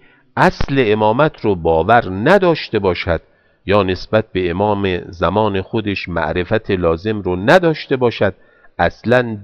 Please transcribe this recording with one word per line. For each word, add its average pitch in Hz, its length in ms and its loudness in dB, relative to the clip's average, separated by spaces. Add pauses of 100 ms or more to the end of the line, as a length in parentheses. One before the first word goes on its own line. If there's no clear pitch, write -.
(380)
اصل 143 500 2
امامت 110 540 2
رو 104 140 0
باور 87 540 2
نداشته 151 720 0
باشد 90 420 -2 (440)
یا 101 180 2
نسبت 92 480 -2
به 90 200 -2
امام 95 600 -2
زمان 95 500 0
خودش 101 480 -6
معرفت 85 640 -2
لازم 92 500 -2
رو 92 140 -2
نداشته 151 640 2
باشد، 117 360 0 (460)
اصلاً 113 640 0